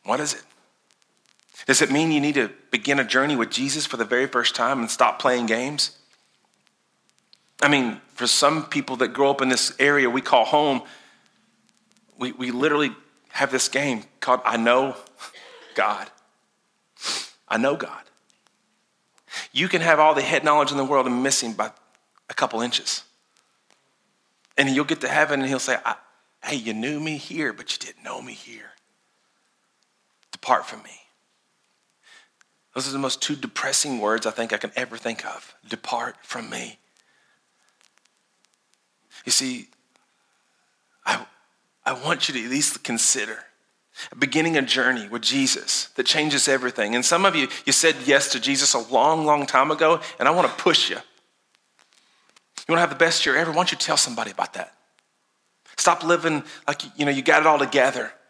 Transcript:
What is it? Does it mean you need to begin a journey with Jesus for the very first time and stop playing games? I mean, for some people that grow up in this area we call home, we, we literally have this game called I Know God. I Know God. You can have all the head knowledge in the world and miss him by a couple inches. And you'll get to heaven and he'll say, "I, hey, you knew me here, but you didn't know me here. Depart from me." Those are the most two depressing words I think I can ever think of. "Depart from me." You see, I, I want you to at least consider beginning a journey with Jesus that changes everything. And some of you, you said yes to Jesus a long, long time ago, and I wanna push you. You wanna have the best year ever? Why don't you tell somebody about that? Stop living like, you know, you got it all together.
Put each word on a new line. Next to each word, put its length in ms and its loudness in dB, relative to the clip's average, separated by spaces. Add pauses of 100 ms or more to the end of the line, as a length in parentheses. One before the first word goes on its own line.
What 160 -2
is 140 -4
it? 100 -12 (1200)
Does 140 4
it 100 2
mean 200 2
you 80 2
need 160 0
to 140 2 (220)
begin 280 0
a 40 0
journey 320 2
with 160 -2
Jesus 340 -4
for 120 -8
the 80 -2
very 220 0
first 280 0
time 240 0
and 100 -4
stop 300 2
playing 260 2
games? 520 -2 (1600)
I 60 4
mean, 340 2 (140)
for 100 -4
some 400 2
people 320 -6
that 120 0
grow 200 2
up 120 0
in 80 2
this 280 0
area 320 4
we 120 -2
call 240 4
home, 360 2 (1400)
we, 140 -6
we 180 -8
literally 420 0 (380)
have 220 -2
this 180 0
game 340 -2 (160)
called 240 2
I 140 0
Know 380 2 (800)
God. 340 -2 (1400)
I 100 -2
Know 180 0
God. 260 -12 (1500)
You 140 0
can 140 0
have 180 4
all 160 8
the 60 2
head 220 0
knowledge 280 4
in 60 -2
the 80 0
world 200 2
and 180 0
miss 180 0
him 120 -6
by 180 -4 (580)
a 40 -14
couple 280 -2
inches. 420 -4 (1500)
And 120 2
you'll 160 0
get 160 -4
to 60 -4
heaven 340 2
and 60 -2
he'll 120 -2
say, 260 -2
"I, 100 -2 (480)
hey, 120 -6
you 180 -6
knew 260 -4
me 180 -6
here, 360 -6
but 180 -12
you 140 -4
didn't 180 -20
know 180 -10
me 120 -16
here. 380 -20 (1600)
Depart 340 -2
from 180 -16
me." 80 -20 (1800)
Those 140 -6
are 40 -6
the 80 -4
most 220 -4
two 140 -4
depressing 640 -4
words 260 0
I 60 0
think 220 -4
I 40 -2
can 180 -8
ever 220 -6
think 280 -8
of. 280 -14 (140)
"Depart 540 -8
from 280 -12
me." 280 -12 (2500)
You 60 -4
see, 360 -2 (1400)
I, 200 -2 (600)
I 80 -2
want 340 -2
you 60 -6
to 100 -6
at 60 -8
least 340 -2
consider 640 -2 (720)
beginning 400 0
a 60 2
journey 440 0
with 140 -8
Jesus 680 -2
that 180 -4
changes 400 2
everything. 480 0
And 100 0
some 180 4
of 120 2
you, 120 0 (180)
you 60 2
said 240 4 (100)
yes 260 4
to 80 -2
Jesus 340 0
a 60 0
long, 480 2
long 180 2
time 240 2
ago, 300 4 (180)
and 100 2
I 40 6
wanna 160 4
push 420 2
you. 60 -4
You 60 -12 (1700)
wanna 120 2
have 80 2
the 60 -8
best 320 2
year 80 2
ever? 160 2
Why 60 0
don't 140 2
you 60 -6
tell 200 0
somebody 340 -2
about 220 -6
that? 200 -10 (1040)
Stop 260 4
living 400 0 (240)
like, 140 -4 (160)
you 80 0
know, 60 2
you 100 0
got 200 6
it 60 4
all 120 6
together. 520 2 (180)